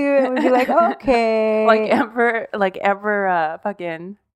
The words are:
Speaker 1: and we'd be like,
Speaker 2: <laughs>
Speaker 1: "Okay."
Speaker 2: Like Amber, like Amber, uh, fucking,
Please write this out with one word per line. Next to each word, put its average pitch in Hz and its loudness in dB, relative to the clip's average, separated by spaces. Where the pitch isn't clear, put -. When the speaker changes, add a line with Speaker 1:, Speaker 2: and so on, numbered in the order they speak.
Speaker 1:
and 254 0
we'd 254 -2
be 254 2
like, 254 2
Speaker 2:
<laughs> 339 2
Speaker 1:
"Okay." 220 0
Speaker 2:
Like 220 2
Amber, 233 -2
like 196 -2
Amber, 202 -2
uh, 170 -2
fucking, 180 -10